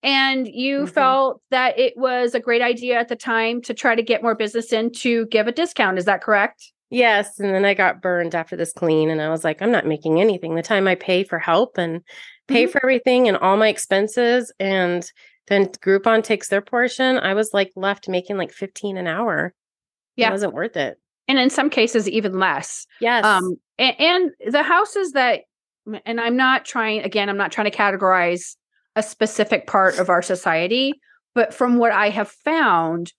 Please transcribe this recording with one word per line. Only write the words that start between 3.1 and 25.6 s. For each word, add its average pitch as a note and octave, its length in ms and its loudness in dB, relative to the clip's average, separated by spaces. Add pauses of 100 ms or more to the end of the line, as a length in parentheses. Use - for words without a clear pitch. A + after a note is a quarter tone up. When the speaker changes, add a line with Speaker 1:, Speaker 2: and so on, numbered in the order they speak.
Speaker 1:
time A3+ 460 -2
to A#3 120 -8
try A#3 200 0
to A3+ 80 0
get A3+ 200 0
more A3+ 120 0
business A3+ 380 -4
in A3+ 220 0
to A#3 320 0
give G#3+ 200 0
a A#3 60 -4
discount. A#3+ 460 0
Is F3 80 -4
that G3 160 0
correct? G3+ 500 0 (180)
Speaker 2:
Yes. A3+ 480 2
And G3 160 -2
then F#3+ 100 2
I G3+ 100 4
got F#3 280 0
burned F3 320 -2
after E3+ 220 -6
this E3 160 -6
clean, D#3+ 380 2
and D#3 120 -2
I D#3 60 -4
was D#3+ 160 -4
like, D#3 180 -2
"I'm G#3+ 100 0
not G3+ 140 0
making D#3 340 0
anything. F3+ 360 0
The E3+ 60 -4
time G3 260 0
I F3+ 80 2
pay F#3 260 0
for F3+ 160 -6
help F#3+ 400 0
and E3+ 220 -4 (480)
pay B3 160 4
Speaker 1:
Mm-hmm. F3+ 80 0
Speaker 2:
for C#4+ 120 0
everything B3+ 440 4
and F#3+ 80 2
all F#3+ 200 2
my G#3+ 120 4
expenses, A#3 920 0
and F3+ 500 -2 (400)
then G3+ 180 4
Groupon G3 580 2
takes G#3 240 -4
their G3+ 140 0
portion," B3+ 560 0
I F#3+ 160 -2
was, A3 180 -2
like, G3 240 0
left G3 320 -4
making, F#3 300 -4
like, F#3 140 -6
fifteen G3 440 -10
an F3+ 100 -6
hour. F3 460 -4 (640)
It B3 60 0
Speaker 1:
Yeah. A3 80 2
Speaker 2:
wasn't G3 240 -4
worth F#3 220 -6
it. C#3 220 -4 (300)
Speaker 1:
And C4+ 100 2
in B3+ 120 4
some C#4+ 200 0
cases, A3+ 380 0
even G3 300 -2
less. E3 480 -4 (140)
Speaker 2:
Yes. A#3 240 2
Speaker 1:
Um, F#3 320 2 (220)
a-, - 40 0 (180)
and F4 300 2 (160)
the C#4+ 180 2
houses F4+ 480 0
that, B3 300 0 (640)